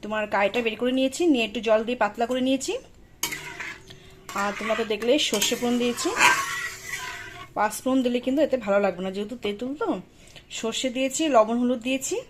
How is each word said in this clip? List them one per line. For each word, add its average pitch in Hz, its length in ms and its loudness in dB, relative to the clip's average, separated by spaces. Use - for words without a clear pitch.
তোমার 214 200 -2
কাইটা 202 300 2
বের 220 160 -2
করে 247 180 0
নিয়েছি, 262 240 0
নিয়ে 240 160 4
একটু 226 200 -6
জল 220 200 6
দিয়ে 247 140 -2
পাতলা 208 280 0
করে 254 180 0
নিয়েছি। 269 240 0
আর 202 160 0
তোমরা 220 220 0
তো 226 120 0
দেখলে 226 200 2
সর্ষে 214 300 0
ফোড়ন 240 220 2
দিয়েছি, 240 260 0
পাঁচ 208 260 0
ফোড়ন 262 220 2
দিলে 240 220 2
কিন্তু 269 200 2
এতে 254 100 0
ভালো 202 180 4
লাগবে 185 220 0
না, 190 100 -4
যেহেতু 208 280 -6
তেঁতুল 208 260 -4
তো। 453 80 -2
সর্ষে 226 360 -4
দিয়েছি, 262 260 0
লবণ 220 260 6
হলুদ 247 240 0
দিয়েছি 262 300 -2